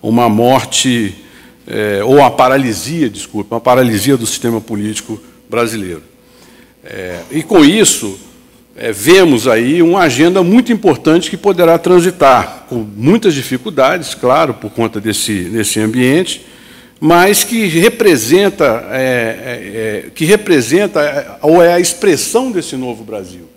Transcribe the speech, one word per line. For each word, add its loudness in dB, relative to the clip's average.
uma 0
morte, -2
é, -4
ou 4
uma 6
paralisia, 0
desculpa, -10
uma -6
paralisia 2
do -4
sistema -4
político -8
brasileiro. -6
É, -12
e -4
com 4
isso, 0
é, -6
vemos 4
aí 2
uma 2
agenda 2
muito 2
importante 0
que -8
poderá 2
transitar 2
com -6
muitas 2
dificuldades, -4
claro, 0
por -12
conta -4
desse, -4
desse -4
ambiente, 0
mas 2
que -2
representa, 2
é, -4
é, -6
é, -18
que -4
representa, 0
é, -4
ou 6
é 6
a 2
expressão -2
desse -6
novo -8
Brasil. -14